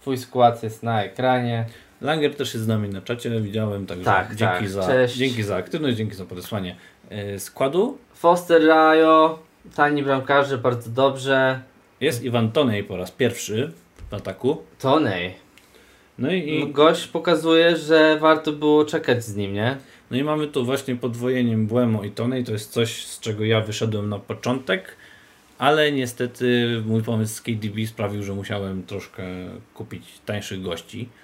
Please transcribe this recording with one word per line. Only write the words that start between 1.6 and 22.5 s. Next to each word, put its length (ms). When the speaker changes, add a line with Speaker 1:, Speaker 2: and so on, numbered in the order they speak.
Speaker 2:
Langer 340
też 200
jest 100
z 40
nami 200
na 120
czacie, 400
widziałem, 460
także 180
Speaker 1:
Tak, 240
Speaker 2:
dzięki 300
Speaker 1:
tak, 100
Speaker 2:
za, 180
Speaker 1:
cześć. 300
Speaker 2:
dzięki 260
za 140
aktywność, 400
dzięki 180
za 100
podesłanie, 520
e, 280
składu. 600
Speaker 1:
Foster, 520
Rayo, 720
tani 280
bramkarze, 560
bardzo 320
dobrze. 720
Speaker 2:
Jest 240
Iwan 280
Tonej 320
po 120
raz 140
pierwszy 600
w 40
ataku. 480
Speaker 1:
Tonej. 560
Speaker 2:
No 140
i, 160
i 120
Speaker 1:
No, 60
gość 400
pokazuje, 680
że 440
warto 320
było 320
czekać 400
z 120
nim, 180
nie? 220
Speaker 2:
No 60
i 80
mamy 220
tu 180
właśnie 320
podwojenie 600
Mbeumo 480
i 60
Tonej, 340
to 80